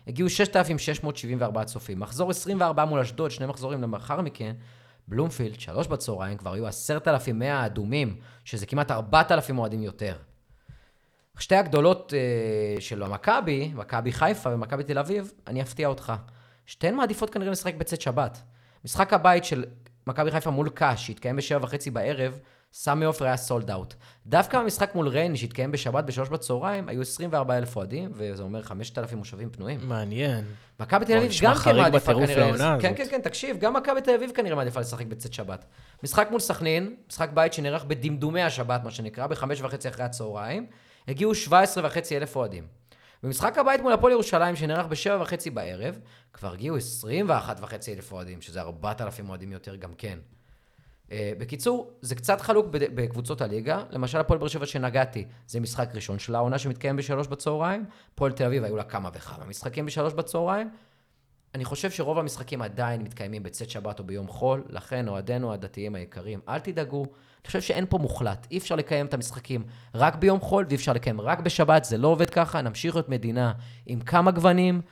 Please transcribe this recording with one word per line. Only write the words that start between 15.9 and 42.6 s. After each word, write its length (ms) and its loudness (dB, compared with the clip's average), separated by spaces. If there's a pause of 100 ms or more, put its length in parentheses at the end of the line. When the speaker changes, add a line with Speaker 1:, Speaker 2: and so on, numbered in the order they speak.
Speaker 1:
שתיהן 300 0
מעדיפות 340 0
כנראה 220 -2
לשחק 240 -4
בצאת 260 -4
שבת. 400 -2 (440)
משחק 280 2
הבית 320 8
של 200 -2 (420)
מכבי 240 0
חיפה 180 0
מול 200 2
קאש, 380 2
שהתקיים 280 -4
בשבע 280 0
וחצי 280 -4
בערב, 480 -2 (380)
סמי 280 2
עופר 200 0
היה 100 2
sold 340 -2
out. 240 -8 (340)
דווקא 340 4
במשחק 340 0
מול 120 2
ריין, 280 2
שהתקיים 360 -4
בשבת 320 0
בשלוש 260 -4
בצהריים, 600 -2
היו 120 -4
עשרים 320 -6
וארבע 240 2
אלף 180 -4
אוהדים, 380 -6
וזה 300 -6
אומר 180 -6
חמשת 360 -10
אלפים 200 -6
מושבים 320 -10
פנויים. 340 -8
Speaker 2:
מעניין. 640 -2 (340)
Speaker 1:
מכבי 260 2
תל 60 4
Speaker 2:
בוא, 60 8
Speaker 1:
אביב 120 4
Speaker 2:
נשמע 200 6
Speaker 1:
גם 60 8
כן 60 2
Speaker 2:
חריג 200 8
Speaker 1:
מעדיפה 300 8
Speaker 2:
בטירוף 140 6
Speaker 1:
כנראה 220 6
Speaker 2:
לעונה 340 4
Speaker 1:
כן, 60 6
Speaker 2:
הזאת. 100 0
Speaker 1:
כן, 140 -2
כן, 100 0
תקשיב, 360 -4
גם 160 4
מכבי 280 2
תל 140 6
אביב 200 0
כנראה 200 2
מעדיפה 240 0
לשחק 260 -4
בצאת 280 -10
שבת. 320 -8 (380)
משחק 280 4
מול 80 0
סכנין, 560 0 (140)
משחק 240 -4
בית 200 6
שנערך 300 -2
בדמדומי 580 -2
השבת, 420 0
מה 80 -8
שנקרא, 360 -6
בחמש 340 -4
וחצי 280 -6
אחרי 160 -6
הצהריים, 600 -6 (420)
הגיעו 280 2
שבע 240 6
עשרה 280 4
וחצי 300 -2
אלף 180 -4
אוהדים. 320 -4 (560)